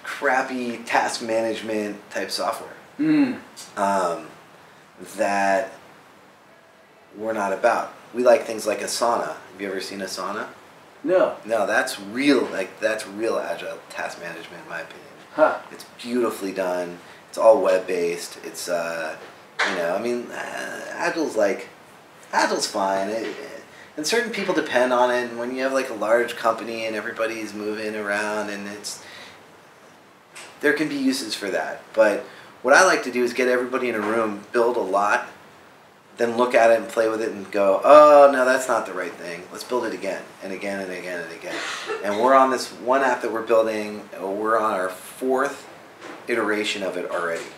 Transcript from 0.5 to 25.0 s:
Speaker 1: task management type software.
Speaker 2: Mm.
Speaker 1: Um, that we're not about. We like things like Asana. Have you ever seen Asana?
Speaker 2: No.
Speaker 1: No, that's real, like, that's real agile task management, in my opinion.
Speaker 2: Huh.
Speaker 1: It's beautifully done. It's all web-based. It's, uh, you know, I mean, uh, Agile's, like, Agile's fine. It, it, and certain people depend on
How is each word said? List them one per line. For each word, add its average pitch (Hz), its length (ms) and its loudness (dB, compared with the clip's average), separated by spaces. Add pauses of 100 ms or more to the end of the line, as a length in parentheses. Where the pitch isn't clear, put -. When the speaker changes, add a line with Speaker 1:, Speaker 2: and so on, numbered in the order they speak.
Speaker 1:
task - 420 0
management 107 760 -2 (120)
type 101 200 -6
software. 90 440 -4 (260)
Speaker 2:
Mm. 240 400 4 (380)
Speaker 1:
Um, 92 500 0 (880)
that 98 560 0 (1500)
we're 110 140 -6
not 101 220 -2
about. - 400 0 (200)
We 120 120 -2
like 117 180 6
things 107 240 -6
like 101 140 -2
Asana. 101 460 0
Have 87 340 -12
you 101 80 -4
ever 95 100 -4
seen 98 200 -10
Asana? 98 480 -6 (580)
Speaker 2:
No. 180 400 2
Speaker 1:
No, 104 200 0
that's 113 360 0
real, 120 400 4 (100)
like, - 300 -6
that's 107 260 -2
real 104 320 -2
agile 87 380 -8 (120)
task 85 300 -10
management, 85 440 -14
in 80 60 -18
my 82 120 -10
opinion. - 260 -16 (240)
Speaker 2:
Huh. - 280 2 (120)
Speaker 1:
It's - 140 -18 (120)
beautifully 113 540 -2
done. 90 460 -4 (320)
It's - 80 -12
all 110 240 8
web-based. 90 840 0
It's, - 240 -10
uh, 82 480 -4 (540)
you 95 80 -4
know, 85 180 -2
I 104 60 -2
mean, 120 300 -4
uh, - 540 -10 (100)
Agile's, 160 420 -2
like, 101 320 0 (640)
Agile's 185 340 0
fine. 98 400 0
It, 107 200 -4
it, - 80 -8 (600)
and 151 120 -6
certain 220 240 0
people 185 220 -2
depend 127 400 2
on 123 180 4